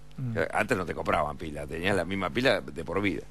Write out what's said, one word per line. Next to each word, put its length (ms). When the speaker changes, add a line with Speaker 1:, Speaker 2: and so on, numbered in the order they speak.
Speaker 1:
Mm. 200
Speaker 2:
Eh, 160
antes 240
no 80
te 100
compraban 400
pilas, 320
tenías 260
la 120
misma 240
pila 320
de 240
por 160
vida. 300